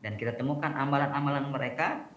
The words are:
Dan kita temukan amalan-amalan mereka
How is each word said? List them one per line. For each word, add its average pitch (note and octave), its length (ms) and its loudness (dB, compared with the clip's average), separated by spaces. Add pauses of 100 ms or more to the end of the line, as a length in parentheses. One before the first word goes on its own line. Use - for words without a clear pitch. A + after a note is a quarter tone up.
Dan G#2+ 160 -4
kita A#2 220 -2
temukan D3 340 0
amalan-amalan C#3+ 800 2
mereka C3+ 540 -2 (100)